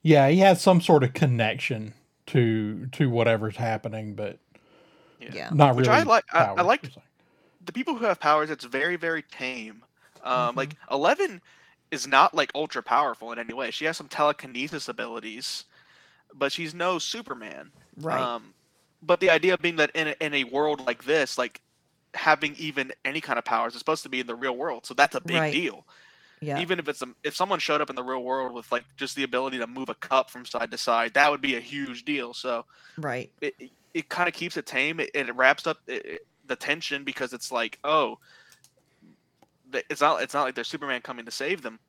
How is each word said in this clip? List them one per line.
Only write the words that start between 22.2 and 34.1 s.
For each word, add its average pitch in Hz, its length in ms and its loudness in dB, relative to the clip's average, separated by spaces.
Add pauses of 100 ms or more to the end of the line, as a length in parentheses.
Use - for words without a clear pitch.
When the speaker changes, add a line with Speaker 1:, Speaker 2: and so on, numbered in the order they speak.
Speaker 2:
even 139 340 -6 (140)
any 147 160 -4
kind 131 160 -2
of 117 80 -4
powers 117 280 -2
is 120 60 -14
supposed 160 240 -2
to 143 60 -16
be 127 120 -4
in 120 60 -8
the 117 80 -8
real 127 200 -4
world, 127 300 -8
so 127 80 -14
that's 143 220 4
a 131 60 -2
big 170 160 -2
Speaker 3:
Right. 156 160 0
Speaker 2:
deal. 143 320 -4 (580)
Speaker 3:
Yeah. 143 160 -4
Speaker 2:
Even 175 200 -2
if 147 80 -8
it's 147 160 -8
a, 127 40 -8 (160)
if 151 120 -6
someone 185 240 0
showed 147 220 0
up 147 100 -4
in 131 40 -10
the 127 80 -8
real 127 200 -6
world 127 300 -4
with, 120 180 -10
like, 120 120 -2 (140)
just - 180 -8
the 139 80 -4
ability 131 360 -2
to 117 80 -4
move 127 220 -10
a 120 60 -8
cup - 340 0
from 123 160 -18
side 120 260 -6
to 107 60 -10
side, 117 360 0
that 143 160 6
would 143 120 -2
be 135 140 -2
a 117 40 -6
huge 123 460 -10
deal. 131 280 -6
So 120 320 -6 (320)
Speaker 3:
Right. 135 320 -6 (120)
Speaker 2:
it, 147 180 -6
it, 131 120 -20 (220)
it 160 160 -6
kinda 175 220 -2